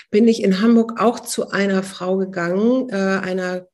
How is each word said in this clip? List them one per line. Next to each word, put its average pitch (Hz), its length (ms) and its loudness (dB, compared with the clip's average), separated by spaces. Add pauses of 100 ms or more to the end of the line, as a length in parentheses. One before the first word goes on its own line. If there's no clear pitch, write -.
(100)
bin 226 160 4
ich 220 160 2
in 190 180 2
Hamburg 233 400 2
auch 233 200 0
zu - 300 -8
einer 196 340 0
Frau 185 320 -6
gegangen, 190 760 0
äh, 196 60 -10
einer 185 760 -2